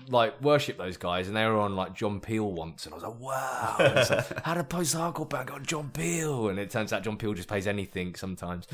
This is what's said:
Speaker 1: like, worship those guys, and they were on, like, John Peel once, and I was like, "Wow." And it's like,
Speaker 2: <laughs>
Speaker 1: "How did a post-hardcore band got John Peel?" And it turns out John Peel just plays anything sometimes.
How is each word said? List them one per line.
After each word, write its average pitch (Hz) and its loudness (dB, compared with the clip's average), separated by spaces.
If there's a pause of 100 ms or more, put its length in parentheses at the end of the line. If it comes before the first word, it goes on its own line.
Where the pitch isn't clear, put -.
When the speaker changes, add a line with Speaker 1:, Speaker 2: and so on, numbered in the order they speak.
Speaker 1:
like, 117 4
worship 147 4
those 90 -4
guys, 92 0
and 104 -2
they 110 4
were 110 6
on, 101 2
like, 92 -2
John 101 -2
Peel 110 0
once, 82 -8
and - -12
I - -14
was - -12
like, - -8
"Wow." - -4
And 151 6
it's 160 6
like, - 0
Speaker 2:
<laughs> - -6
Speaker 1:
"How 160 0
did 175 2
a - -4
post-hardcore 165 -2
band 131 -4
got 139 -10
John 147 -4
Peel?" 156 0
And 95 0
it 101 -6
turns 107 -2
out 101 0
John 107 -2
Peel 104 -2
just 90 -8
plays 101 0
anything 95 -2
sometimes. 90 -6